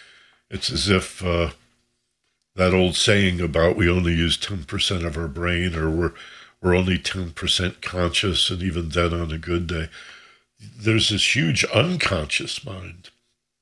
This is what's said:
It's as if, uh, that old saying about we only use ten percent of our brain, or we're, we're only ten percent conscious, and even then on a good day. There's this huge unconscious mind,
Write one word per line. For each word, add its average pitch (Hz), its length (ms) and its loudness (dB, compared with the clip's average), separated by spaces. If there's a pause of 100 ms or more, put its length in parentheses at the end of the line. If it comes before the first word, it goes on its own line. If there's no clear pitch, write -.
(500)
It's 95 220 -6
as 87 180 0
if, 92 340 0
uh, 85 280 0 (1040)
that 92 180 2
old 92 220 4
saying 98 460 2
about 82 340 2
we 87 140 4
only 87 240 2
use 82 240 2
ten 95 260 -8
percent 92 420 -2
of 78 120 -6
our 85 100 -4
brain, 87 480 -2
or 80 140 0
we're, 80 240 0 (480)
we're 90 140 4
only 92 220 4
ten 87 340 -6
percent - 500 -2
conscious, 90 680 0
and 92 120 -4
even 85 280 -2
then 85 240 2
on 85 180 -2
a 78 80 -4
good 87 280 -2
day. 82 220 -4 (880)
There's 110 320 2
this - 260 2
huge 160 300 2
unconscious 107 1000 0
mind, 92 460 -14 (520)